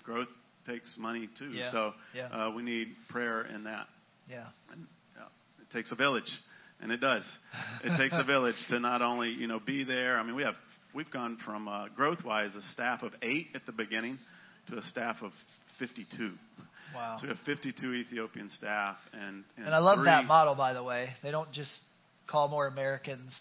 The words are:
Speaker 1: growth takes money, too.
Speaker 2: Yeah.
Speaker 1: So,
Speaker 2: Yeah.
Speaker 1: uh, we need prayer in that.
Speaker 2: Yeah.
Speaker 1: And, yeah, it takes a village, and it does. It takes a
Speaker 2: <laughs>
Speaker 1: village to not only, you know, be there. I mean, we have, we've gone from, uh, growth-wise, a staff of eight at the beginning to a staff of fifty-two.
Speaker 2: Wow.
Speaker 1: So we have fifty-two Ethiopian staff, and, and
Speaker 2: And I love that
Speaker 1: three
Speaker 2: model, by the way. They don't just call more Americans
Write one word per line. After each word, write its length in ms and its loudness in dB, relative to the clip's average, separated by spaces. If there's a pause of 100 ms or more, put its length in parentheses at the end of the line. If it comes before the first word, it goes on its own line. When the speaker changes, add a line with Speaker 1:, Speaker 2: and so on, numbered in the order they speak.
Speaker 1:
growth 260 -4 (360)
takes 320 -10
money, 300 -4 (120)
too. 120 -10
Speaker 2:
Yeah. 200 -4
Speaker 1:
So, 220 2 (200)
Speaker 2:
Yeah. 140 -6
Speaker 1:
uh, 240 -2
we 100 -6
need 340 -4 (140)
prayer 320 -2
in 240 -10
that. 220 -8 (420)
Speaker 2:
Yeah. 160 -14 (260)
Speaker 1:
And, 160 -16 (300)
yeah, 60 -16 (360)
it 120 -20
takes 200 -6
a 40 -6
village, 360 2 (500)
and 100 -4
it 80 2
does. 260 2 (580)
It 140 2
takes 180 4
a 80 4
Speaker 2:
<laughs> 0 -
Speaker 1:
village 440 4
to 120 2
not 220 2
only, 300 2
you 160 -4
know, 120 -2
be 240 -2
there. 360 2
I 40 0
mean, 120 -4
we 80 0
have, 120 0 (380)
we've 160 -8
gone 280 -6
from, 300 -6
uh, 220 -4
growth-wise, 640 2
a 60 -10
staff 400 -2
of 220 -6
eight 320 -2
at 100 -12
the 60 -8
beginning 480 -4 (480)
to 100 -8
a 60 -6
staff 400 -4
of 100 -8 (460)
fifty-two. 580 -6 (560)
Speaker 2:
Wow. 240 -6
Speaker 1:
So 60 -10
we 60 -6
have 100 -6
fifty-two 560 -4
Ethiopian 560 -6
staff, 460 -2 (160)
and, 300 -10 (140)
and 80 -12
Speaker 2:
And 80 0
I 60 6
love 240 10
that 180 10
Speaker 1:
three 60 -2
Speaker 2:
model, 260 10
by 200 2
the 100 -4
way. 280 -2 (120)
They 80 -4
don't 200 -4
just 200 -8 (540)
call 220 4
more 200 2
Americans 720 -4